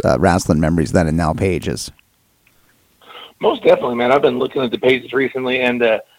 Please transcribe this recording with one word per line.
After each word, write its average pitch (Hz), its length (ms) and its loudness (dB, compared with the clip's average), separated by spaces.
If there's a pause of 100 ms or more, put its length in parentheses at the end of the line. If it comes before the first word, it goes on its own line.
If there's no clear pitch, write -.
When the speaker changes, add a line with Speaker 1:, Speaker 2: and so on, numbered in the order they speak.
Speaker 1:
uh, 67 160 2
Wrestling 87 400 2
Memories 80 320 0
Then 87 160 2
and 78 100 -2
Now 82 160 0
pages. 85 580 -4 (1500)
Speaker 2:
Most - 240 -2
definitely, 127 320 2
man. 120 160 2
I've 139 100 4
been 127 180 2
looking 131 220 -2
at 120 100 -2
the 113 60 -6
pages 120 360 0
recently, 127 480 -2
and, 123 200 0
uh, 110 180 2 (200)